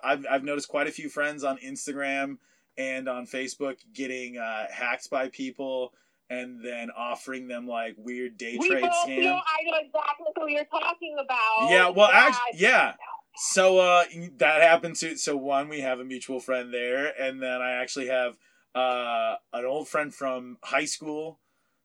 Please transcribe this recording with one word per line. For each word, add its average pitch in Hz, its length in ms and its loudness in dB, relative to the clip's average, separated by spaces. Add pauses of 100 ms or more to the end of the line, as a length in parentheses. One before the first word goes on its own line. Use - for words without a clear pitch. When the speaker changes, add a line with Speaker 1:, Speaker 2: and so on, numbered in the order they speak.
Speaker 1:
I've, 139 260 0
I've 135 140 2
noticed 147 240 -4
quite 147 200 0
a 151 40 -6
few 151 180 -10
friends 147 340 -4
on 135 160 -2
Instagram 139 800 -6 (400)
and 131 300 -6
on 123 180 -6
Facebook 131 520 -8 (160)
getting, 127 440 -8
uh, 110 320 -6
hacked 123 400 -6
by 135 200 -2
people 131 640 -6 (360)
and 123 340 -10
then 117 280 -10
offering 120 560 -8
them, 120 200 -8
like, 117 300 -6
weird 120 400 -8
day 117 220 -8
Speaker 2:
We 339 100 2
Speaker 1:
trade 269 120 2
Speaker 2:
both 349 100 2 (160)
Speaker 1:
scams. 349 160 0
Speaker 2:
know, 359 120 2
I 320 280 -2
know 330 180 0
exactly 302 540 -4
who 311 140 -4
you're 294 160 -2
talking 320 520 -4
about. 226 540 2
Speaker 1:
Yeah, 180 180 8
well, 196 220 8
Speaker 2:
Yeah. 233 160 10
Speaker 1:
actu-, 240 300 0
yeah. 185 360 6 (460)
So, 190 380 6
uh, 180 260 8 (340)
that 156 240 6
happened 165 360 6
to, 160 180 -4
so 143 220 -2
one, 139 320 -2
we 151 120 -8
have 131 180 -2
a 127 40 -10
mutual 131 360 -8
friend 123 340 -4
there, 127 480 -2
and 131 200 -4
then 127 200 -4
I 127 120 -2
actually 127 340 -6
have, 127 280 0 (380)
uh, 120 640 0 (180)
an 120 120 -4
old 143 220 -4
friend 147 260 -2
from 127 500 -6
high 143 220 -2
school 156 540 -8 (460)